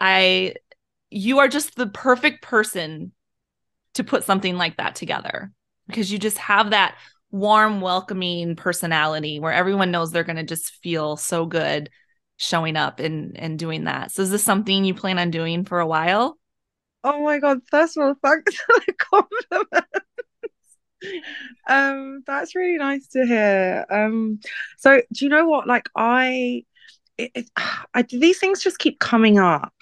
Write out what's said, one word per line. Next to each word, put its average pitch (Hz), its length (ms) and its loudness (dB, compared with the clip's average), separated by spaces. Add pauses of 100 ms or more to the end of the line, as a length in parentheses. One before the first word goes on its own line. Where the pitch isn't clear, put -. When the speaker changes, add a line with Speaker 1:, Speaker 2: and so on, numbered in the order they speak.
Speaker 1:
I, 185 540 4 (560)
you 220 280 -2
are 277 80 8
just - 280 -4
the 247 120 -2
perfect 247 540 0
person 175 720 -4 (840)
to - 100 -4
put - 200 0
something 190 340 0
like 170 200 -2
that - 180 -6
together - 560 -8 (340)
because 202 260 -4
you 208 60 -4
just 208 220 -4
have 208 320 2
that 196 240 2 (340)
warm, 208 520 2
welcoming 180 720 -4
personality 156 840 -2
where 156 140 -2
everyone 185 380 2
knows 165 200 -2
they're 165 120 -2
gonna 165 200 -6
just 160 280 -10 (100)
feel 156 360 -4
so 165 280 -4
good 151 460 -4 (500)
showing 160 360 -2
up 139 240 -4
and, 160 360 -6
and 160 220 -8
doing 160 240 -8
that. - 300 -6
So - 80 -4
is 190 100 -2
this 202 140 0
something 196 400 0
you 185 80 2
plan 185 260 -4
on 175 100 0
doing 165 360 -2
for 175 160 -2
a 165 40 0
while? 180 520 0 (680)
Speaker 2:
Oh 294 180 0
my 294 160 2
God. 277 220 2 (100)
First 320 280 2
of 302 60 0
all, 277 200 2
thanks 302 320 2
<laughs> - 100 -10
for 453 220 6
the 381 60 -4
compliment. - 920 0 (1800)
Um, 269 580 0
that's 294 300 -8
really 359 220 0
nice 277 320 -4
to 262 160 0
hear. 202 640 2
Um, 214 500 0 (380)
so 269 240 6 (120)
do 262 120 -4
you 285 40 2
know 311 180 4
what? 294 200 0
Like, 240 280 0
I, 247 680 0 (540)
it, - 180 -8
it, 240 140 -10 (220)
<sighs> - 220 -14
I, 247 160 2
these 320 300 4
things 381 240 0
just 359 160 -2
keep - 200 0
coming 220 400 6
up. 180 420 2